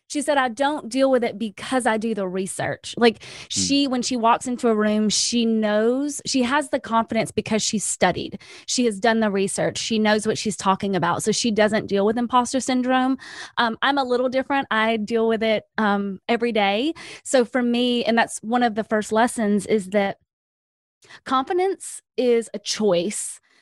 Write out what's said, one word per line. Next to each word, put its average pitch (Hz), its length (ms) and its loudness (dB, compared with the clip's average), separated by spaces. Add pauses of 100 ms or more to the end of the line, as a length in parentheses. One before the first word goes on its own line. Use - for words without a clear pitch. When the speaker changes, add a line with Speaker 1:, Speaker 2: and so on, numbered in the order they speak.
Speaker 1:
she 294 120 -4
said, 285 160 0
"I 262 140 2
don't 277 400 -4
deal 269 200 2
with 247 140 4
it 208 140 -6
because 233 480 -4
I 220 100 2
do 220 180 -2
the 196 140 -4
research." 180 680 -6
Like, 226 240 4 (320)
Speaker 2:
Hmm. 202 60 -2
Speaker 1:
she, 277 280 2
when 247 140 -2
she 262 120 -2
walks 233 320 2
into 247 220 0
a 220 60 4
room, 214 340 2
she 233 380 0
knows, 226 800 0
she 262 160 0
has 277 260 0
the 285 120 -2
confidence 226 500 -2
because - 320 -2
she's - 220 -2
studied. - 540 -2 (280)
She - 180 0
has 202 160 0
done 226 200 2
the 214 100 2
research. 196 480 -2
She 220 200 -2
knows 214 280 2
what 220 100 0
she's 214 200 -4
talking 196 380 0
about. 175 280 0
So 214 100 0
she 240 180 0
doesn't 208 360 2
deal 196 180 0
with 220 140 2
imposter 247 420 0
syndrome. 254 560 0 (400)
Um, 226 240 0
I'm 277 160 2
a 269 80 0
little 247 240 0
different. 262 420 -2
I 220 280 2
deal 226 300 0
with 220 140 0
it, 220 220 0 (140)
um, 202 500 0
every 233 240 0
day. 208 400 0 (320)
So 247 220 4
for 247 160 -2
me, 240 420 0
and 226 140 2
that's - 240 0
one 240 200 0
of 233 120 0
the 214 100 -4
first 214 280 -2
lessons, 214 520 2
is 185 260 0
that 196 280 0 (1080)
confidence 349 760 -2 (140)
is 240 380 2
a 208 40 -8
choice, 196 800 -2 (220)